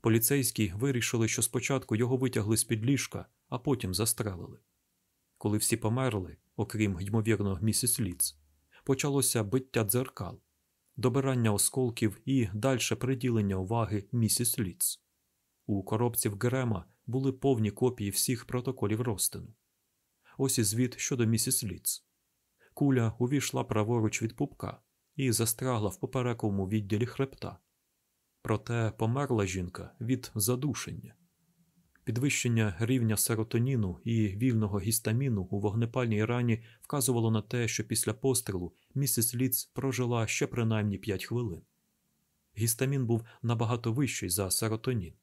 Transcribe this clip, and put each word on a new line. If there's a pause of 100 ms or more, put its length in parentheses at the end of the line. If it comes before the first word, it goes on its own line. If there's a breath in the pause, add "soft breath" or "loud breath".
Поліцейські
вирішили,
що
спочатку
його
витягли
з-під
ліжка, (220)
а
потім
застрелили. (800)
Коли
всі
померли, (200)
окрім,
ймовірно,
місіс
Літц, (480 soft breath)
почалося
биття
дзеркал, (560)
добирання
осколків
і
дальше
приділення
уваги
місіс
Літц. (680)
У
коробці
в
Грема (220 soft breath)
були
повні
копії
всіх
протоколів
розтину. (840 soft breath)
Ось
і
звіт
щодо
місіс
Літц. (680 soft breath)
Куля
увійшла
праворуч
від
пупка (360)
і
застрягла
в
поперековому
відділі
хребта. (840)
Проте
померла
жінка
від
задушення. (880)
Підвищення
рівня
серотоніну
і
вільного
гістаміну
у
вогнепальній
рані (160 loud breath)
вказувало
на
те,
що
після
пострілу (220 soft breath)
місіс
Літц
прожила
ще
принаймні
п'ять
хвилин. (960)
Гістамін
був (180 loud breath)
набагато
вищий
за
серотонін